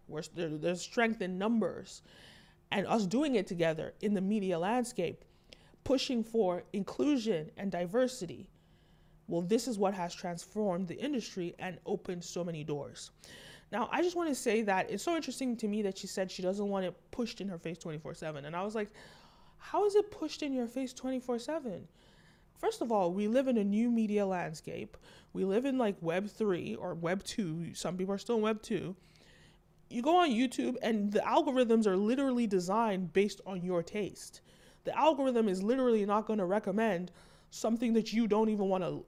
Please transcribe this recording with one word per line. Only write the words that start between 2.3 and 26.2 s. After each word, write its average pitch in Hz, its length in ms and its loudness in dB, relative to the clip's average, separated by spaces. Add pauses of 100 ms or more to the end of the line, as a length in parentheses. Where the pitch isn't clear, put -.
and 196 140 0
us 202 200 2
doing 262 280 2
it 190 120 2
together 165 540 0
in 208 140 2
the 185 60 2
media 190 380 0
landscape, 214 680 -2 (600)
pushing 254 400 2
for 180 480 0
inclusion 214 840 0
and 196 120 -4
diversity, 180 800 -2 (800)
well, 170 140 0
this 220 260 2
is 214 100 -2
what 196 140 2
has 175 220 -6
transformed 185 760 -4
the 170 100 -8
industry 208 600 -4
and 180 260 -8
opened 180 400 -4
so - 180 -6
many 165 220 -6
doors. 147 460 -8 (600)
Now, 208 220 -2
I 277 100 2
just 349 140 0
wanna 330 180 0
say 226 280 2
that 190 280 2
it's 202 140 -4
so 339 120 2
interesting 254 420 -4
to 214 100 -2
me 214 140 0
that 196 160 -2
she - 80 -10
said 190 240 -4
she 185 120 -10
doesn't 202 240 0
want 196 200 0
it 175 80 -4 (160)
pushed 226 320 -6
in 196 60 -6
her 170 100 -8
face 170 200 -8
twenty-four 160 360 -8
seven. 151 320 -8
And 165 100 -8
I 180 60 -2
was 208 120 -4
like, 208 160 -4 (680)
"How 370 260 0
is 403 120 4
it 415 140 4
pushed - 320 -8
in 277 120 -2
your 247 120 0
face 254 280 -6
twenty-four 254 440 -4
seven?" 247 480 -6 (720)
First 440 220 -2
of 233 120 0
all, 180 200 4
we 208 140 0
live 254 220 2
in 247 80 4
a 202 80 4
new 214 260 2
media 208 340 2
landscape. 175 720 -6 (360)
We 185 120 -2
live 202 200 2
in, 262 140 0
like, 202 220 2
Web 175 280 -2